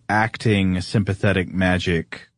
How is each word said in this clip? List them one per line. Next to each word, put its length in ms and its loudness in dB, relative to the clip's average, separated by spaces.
acting 720 0
sympathetic 720 0
magic 840 -2